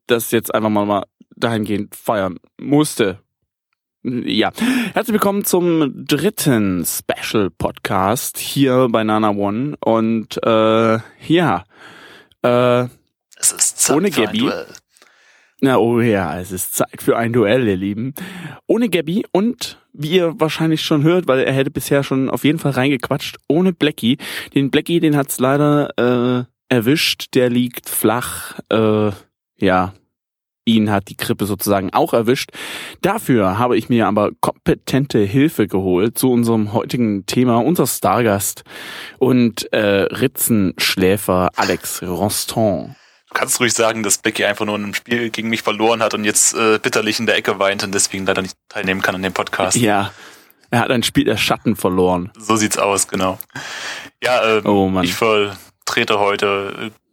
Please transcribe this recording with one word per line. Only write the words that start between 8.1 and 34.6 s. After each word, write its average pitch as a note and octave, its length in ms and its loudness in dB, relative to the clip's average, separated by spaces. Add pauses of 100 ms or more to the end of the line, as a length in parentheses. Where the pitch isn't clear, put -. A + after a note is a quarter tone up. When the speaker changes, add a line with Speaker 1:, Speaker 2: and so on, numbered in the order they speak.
Speaker 1:
hier C3 540 2
bei A2+ 120 2
Nana G#2+ 280 2
One. G#2 500 -4
Und, A2+ 640 0
äh, A2 540 2 (280)
ja, D3 380 2 (760)
äh, B2 400 4 (540)
Speaker 2:
Es - 140 -2
ist - 280 -2
Zeit - 180 2
Speaker 1:
ohne F3+ 160 0
Speaker 2:
für C3+ 80 0
ein A2 60 2
Speaker 1:
Gabby. G#2+ 140 -4
Speaker 2:
Duell. G2+ 260 -2 (920)
Speaker 1:
Na, C3 180 4
oh A#2 240 2
ja, F#2+ 360 0
es F#2 140 -10
ist - 220 -6
Zeit - 260 -2
für B2+ 160 2
ein A#2 160 0
Duell, A#2 340 4
ihr G2 120 2
Lieben. G#2 360 -4 (520)
Ohne A3+ 240 2
Gabby E3+ 420 -2
und, - 480 -2 (140)
wie D3 160 -6
ihr E3+ 280 2
wahrscheinlich D#3 440 0
schon D3 220 2
hört, F3 220 2
weil C3 140 4
er C3 140 2
hätte C3+ 160 0
bisher C#3+ 340 0
schon C3+ 240 0
auf - 160 -2
jeden D#3 140 2
Fall C#3+ 140 -2
reingequatscht, C3 640 -2 (120)
ohne F3+ 240 2
Blackie. C#3+ 460 0 (360)
Den C#3 160 2
Blackie, E3 300 0
den D#3 160 4
hat's C#3 220 -2
leider, C#3+ 580 2
äh, B2 480 2 (240)
erwischt. B2+ 680 0
Der B2+ 140 4
liegt A#2+ 400 -2
flach. - 680 -2 (100)
Äh, G#2+ 440 2 (440)
ja, F#2 380 2 (720)
ihn A2 240 4
hat G2 180 -2
die - 80 -16
Grippe - 300 -4
sozusagen G2 480 -2
auch D3 180 0
erwischt. A#2 380 0 (500)
Dafür B2 560 0
habe A#2+ 220 2
ich A2+ 100 -4
mir A2+ 180 2
aber G#2 340 2
kompetente - 800 0